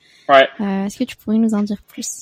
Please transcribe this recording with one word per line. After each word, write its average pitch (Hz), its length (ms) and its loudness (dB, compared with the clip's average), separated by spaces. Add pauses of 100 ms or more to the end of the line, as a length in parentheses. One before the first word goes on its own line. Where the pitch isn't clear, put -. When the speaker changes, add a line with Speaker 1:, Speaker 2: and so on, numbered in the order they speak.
(280)
Speaker 1:
Ouais. 135 200 6 (100)
Speaker 2:
Euh, 196 280 -4
est-ce 202 120 -10
que 254 60 -4
tu - 120 -10
pourrais 214 200 -4
nous 220 180 2
en 208 80 0
dire 208 240 -6
plus ? - 220 -12 (140)